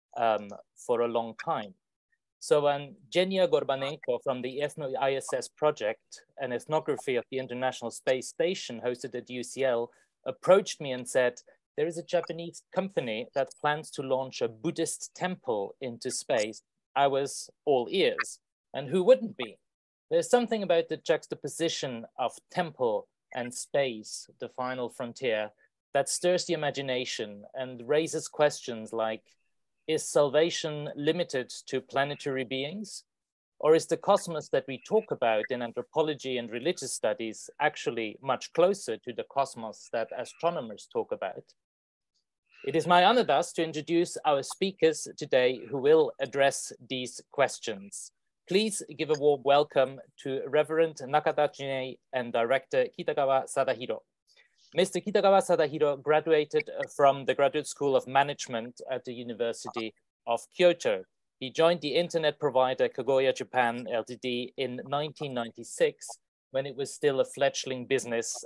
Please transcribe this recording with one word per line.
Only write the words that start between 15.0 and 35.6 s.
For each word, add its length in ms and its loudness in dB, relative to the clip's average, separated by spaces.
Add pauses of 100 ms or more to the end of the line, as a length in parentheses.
temple 640 -4
into 320 -8
space." 500 -2 (320)
I 140 4
was 420 -4 (140)
all 260 2
ears. 480 0 (340)
And 160 -8
who 140 0
wouldn't 340 4
be? 220 -10 (540)
There's 180 2
something 320 2
about 260 2
the 80 -4
juxtaposition 1120 -4 (100)
of 220 -4 (140)
temple 560 -2 (260)
and 180 -6
space, 880 -4
the 100 -8
final 400 -6
frontier, 600 -4 (420)
that 160 2
stirs 360 2
the 100 -2
imagination 960 -4
and 360 -8
raises 400 0
questions 640 -2
like, 320 -2 (640)
is 200 -2
salvation 840 2
limited 560 -2 (160)
to 140 -4
planetary 640 -2
beings? 580 -8 (640)
Or 120 8
is 100 2
the 100 0
cosmos 520 0
that 180 0
we 220 -10
talk 240 0
about 360 2
in 140 -4